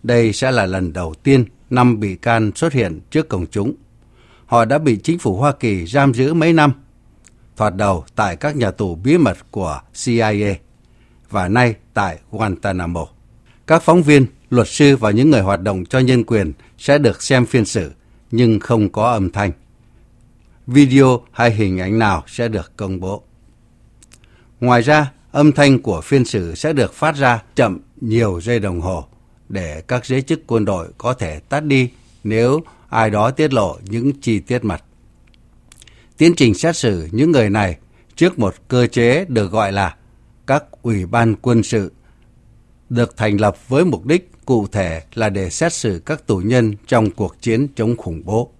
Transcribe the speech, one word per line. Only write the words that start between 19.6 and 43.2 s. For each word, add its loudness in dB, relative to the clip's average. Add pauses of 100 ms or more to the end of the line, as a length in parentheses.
Video 6 (100)
hay 2
hình -2
ảnh -2
nào 0
sẽ -6
được -8
công -8
bố. -8 (1400)
Ngoài 4
ra, 2 (200)
âm 4
thanh 4
của -4
phiên 2
xử -6
sẽ -4
được 0
phát -2
ra 0 (120)
chậm 0 (220)
nhiều -2
giây -2
đồng -4
hồ -6 (440)
để -10
các -4
giới -2
chức -4
quân 0
đội -4 (100)
có -4
thể -8
tắt -6
đi 0 (340)
nếu 0 (280)
ai 0
đó 0
tiết -2
lộ -2
những -4
chi -2
tiết -4
mật. -6 (1300)
Tiến 6
trình 4
xét -2
xử -2
những 2
người 4
này 0 (380)
trước 0
một 0 (120)
cơ 2
chế 2
được -2
gọi 0
là -2 (520)
các 0 (180)
ủy -2
ban 0
quân 0
sự, -4 (1000)
được -2
thành 0